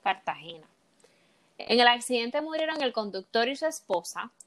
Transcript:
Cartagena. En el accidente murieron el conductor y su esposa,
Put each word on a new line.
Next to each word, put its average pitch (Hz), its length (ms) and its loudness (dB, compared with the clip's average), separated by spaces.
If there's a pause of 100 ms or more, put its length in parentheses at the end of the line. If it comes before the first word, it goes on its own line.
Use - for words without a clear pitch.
Cartagena. 160 640 -4 (880)
En - 240 2
el 240 80 8
accidente 240 540 0
murieron 311 400 -4
el 247 100 -2
conductor 208 560 -2
y 277 80 -4
su 320 100 -4
esposa, 208 640 -4 (160)